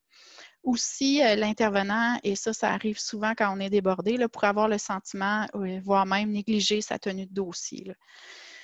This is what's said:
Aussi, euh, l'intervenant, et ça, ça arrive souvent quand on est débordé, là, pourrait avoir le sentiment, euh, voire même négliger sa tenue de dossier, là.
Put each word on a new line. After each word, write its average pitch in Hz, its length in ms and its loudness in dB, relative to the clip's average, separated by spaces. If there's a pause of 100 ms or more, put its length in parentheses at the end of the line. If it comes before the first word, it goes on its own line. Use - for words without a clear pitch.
(640)
Aussi, 277 580 2
euh, 214 140 6
l'intervenant, 214 880 2
et 196 120 0
ça, - 180 -4
ça 208 180 0
arrive 208 260 -2
souvent 220 380 -2
quand 202 180 2
on 196 60 -4
est 196 100 -4
débordé, 190 460 2
là, 247 140 2
pourrait - 180 0
avoir 208 180 4
le 208 120 2
sentiment, 202 760 -4
euh, 190 300 -4
voire 196 220 4
même 202 260 0
négliger 208 480 0
sa - 180 -4
tenue 190 280 -6
de 190 80 -16
dossier, 190 500 -6
là. 190 100 -12 (680)